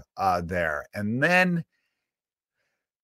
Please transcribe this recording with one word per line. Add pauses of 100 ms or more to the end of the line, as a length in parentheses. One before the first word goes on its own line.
(160)
uh,
there.
And
then, (1400)